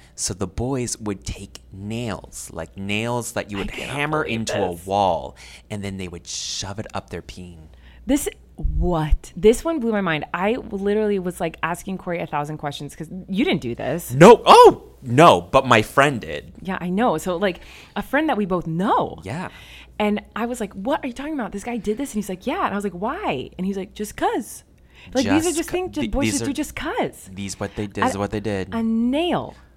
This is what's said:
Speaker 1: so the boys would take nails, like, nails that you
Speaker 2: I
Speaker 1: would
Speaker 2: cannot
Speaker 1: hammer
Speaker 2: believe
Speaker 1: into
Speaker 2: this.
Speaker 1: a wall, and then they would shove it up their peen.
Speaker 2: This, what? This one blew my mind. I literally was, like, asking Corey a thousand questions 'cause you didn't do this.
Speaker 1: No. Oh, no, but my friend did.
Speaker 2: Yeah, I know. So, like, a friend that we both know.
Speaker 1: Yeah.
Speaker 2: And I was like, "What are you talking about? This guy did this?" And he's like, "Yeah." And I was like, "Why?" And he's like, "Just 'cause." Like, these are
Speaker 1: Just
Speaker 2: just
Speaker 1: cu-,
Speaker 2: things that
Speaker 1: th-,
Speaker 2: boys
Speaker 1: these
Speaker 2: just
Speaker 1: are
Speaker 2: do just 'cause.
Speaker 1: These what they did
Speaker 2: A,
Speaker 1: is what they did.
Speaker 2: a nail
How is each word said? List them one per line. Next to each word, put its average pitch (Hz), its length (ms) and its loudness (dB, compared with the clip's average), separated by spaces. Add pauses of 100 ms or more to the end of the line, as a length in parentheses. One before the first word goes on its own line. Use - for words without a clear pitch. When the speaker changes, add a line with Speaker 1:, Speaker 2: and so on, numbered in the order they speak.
(160)
Speaker 1:
so - 180 -4
the 92 140 -4
boys 123 500 -4
would 104 260 -6
take - 360 -12 (120)
nails, 104 800 -8
like, 82 240 -10
nails 110 560 -4
that 104 200 -6
you 101 60 -6
Speaker 2:
I - 40 -4
Speaker 1:
would 101 100 -6
Speaker 2:
cannot - 240 -8
Speaker 1:
hammer 151 280 -2
Speaker 2:
believe 113 160 -4
Speaker 1:
into 107 140 -4
Speaker 2:
this. 90 300 -2
Speaker 1:
a 98 60 -14
wall, 90 460 0 (340)
and 104 140 -8
then 98 120 -6
they 92 120 -8
would 85 180 -14
shove - 540 -8
it - 120 -8
up - 180 -10
their 85 120 -8
peen. 90 460 -16 (380)
Speaker 2:
This, 285 220 0 (280)
what? 156 800 0
This 214 280 6
one 330 140 0
blew 226 140 0
my 208 80 0
mind. 165 240 0 (100)
I 202 220 0
literally 202 640 0
was, 175 200 -6
like, 165 220 -4
asking 175 360 -4
Corey 170 200 -6
a 165 80 -6
thousand 151 320 -4
questions 147 380 -10
'cause 156 120 -12 (200)
you 196 160 0
didn't 339 160 0
do 120 160 -6
this. 123 360 -6
Speaker 1:
No. 175 320 12
Oh, 427 380 10 (200)
no, 123 380 8
but 131 260 2
my 117 160 8
friend 139 380 4
did. 78 320 -10 (100)
Speaker 2:
Yeah, 185 180 -6
I 180 100 -4
know. 196 280 2
So, 180 180 -4
like, 180 240 0 (340)
a 202 80 -6
friend 302 260 0
that 247 80 2
we 208 80 0
both 180 220 -2
know. 180 560 0
Speaker 1:
Yeah. 143 260 -8 (520)
Speaker 2:
And 208 220 0 (140)
I 220 100 -4
was 240 140 -6
like, 196 140 -6
"What 220 280 -4
are 294 60 -6
you 240 40 -8
talking 285 220 -8
about? 226 160 -6
This 202 140 -10
guy 247 120 -6
did 214 220 -4
this?" 277 140 -6
And 214 100 -4
he's 202 60 -10
like, 185 180 -8
"Yeah." 330 200 -2
And 196 60 -4
I 196 40 -4
was 202 80 -4
like, 196 80 -4
"Why?" 220 680 -6
And 185 80 -4
he's 196 100 -2
like, 190 180 -10
"Just 208 220 -10
'cause." 370 460 -4 (500)
Like, 254 140 0
these - 160 2
are 339 60 0
Speaker 1:
Just 294 80 -2
Speaker 2:
just 330 140 -4
Speaker 1:
cu-, - 60 -12
Speaker 2:
things 370 200 -4
that 302 60 -4
Speaker 1:
th-, 240 100 -4
Speaker 2:
boys 254 140 0
Speaker 1:
these 214 80 0
Speaker 2:
just 269 100 -2
Speaker 1:
are - 20 -2
Speaker 2:
do 277 60 -2
just 294 240 -6
'cause. 311 560 -6
Speaker 1:
These 180 260 -8
what 101 160 -6
they 104 140 -4
did 101 160 -2
Speaker 2:
A, - 20 2
Speaker 1:
is 127 100 -2
what 101 140 -2
they 110 80 -2
did. 101 340 -4
Speaker 2:
a 226 80 -4
nail 233 720 0 (220)